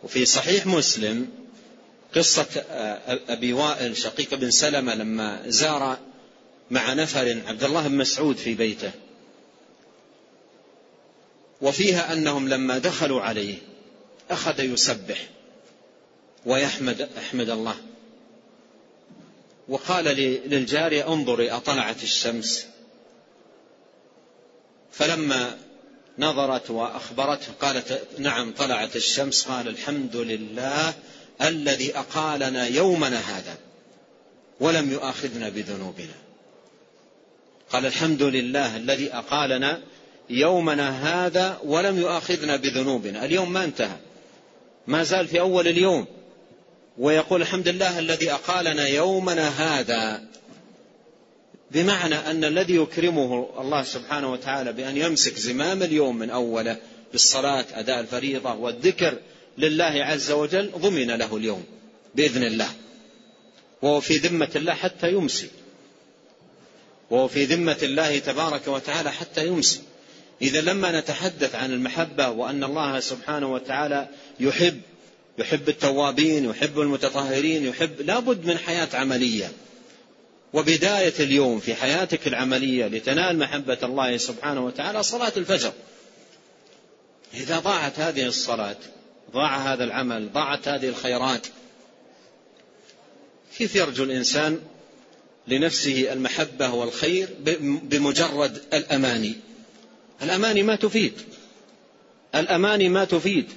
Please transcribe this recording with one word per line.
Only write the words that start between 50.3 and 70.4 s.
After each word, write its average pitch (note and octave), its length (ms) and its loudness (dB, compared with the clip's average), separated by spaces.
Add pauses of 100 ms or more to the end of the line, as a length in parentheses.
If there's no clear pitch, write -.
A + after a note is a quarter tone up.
بمعنى F3 440 2
أن D#3 280 -2
الذي F3 320 2
يكرمه D3+ 760 0 (120)
الله C#3 220 0
سبحانه C3 480 -4
وتعالى B2+ 420 -4
بأن C3 240 -6
يمسك D3 400 0
زمام C#3+ 460 -2
اليوم D3+ 340 2
من A2+ 120 -4
أوله A2+ 480 -2 (340)
بالصلاة، C3 600 2
أداء A#2 260 -2
الفريضة B2 540 -4
والذكر، B2 640 0 (380)
لله D3+ 480 2
عز D3 260 -2
وجل D3+ 460 2
ضمن D#3 340 2
له A2+ 260 -2
اليوم G#2+ 260 -4 (520)
بإذن C3 280 4
الله، A2 260 0 (1120)
وهو D3 180 4
في D3+ 180 2
ذمة D#3+ 380 2
الله D#3 180 0
حتى F3 380 0
يمسي، F#3 380 0 (1600)
وهو B2+ 180 4
في C#3+ 180 2
ذمة D#3+ 380 2
الله D3 360 2
تبارك C#3+ 480 -2
وتعالى D3 440 -2
حتى D#3+ 360 -4
يمسي. F3 340 0 (600)